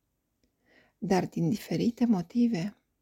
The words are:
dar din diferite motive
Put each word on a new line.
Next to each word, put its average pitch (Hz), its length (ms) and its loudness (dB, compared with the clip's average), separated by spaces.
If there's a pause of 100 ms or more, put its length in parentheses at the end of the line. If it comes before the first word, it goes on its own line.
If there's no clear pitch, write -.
(1000)
dar 190 280 0
din 165 220 -2
diferite 185 560 -2
motive 208 720 0 (260)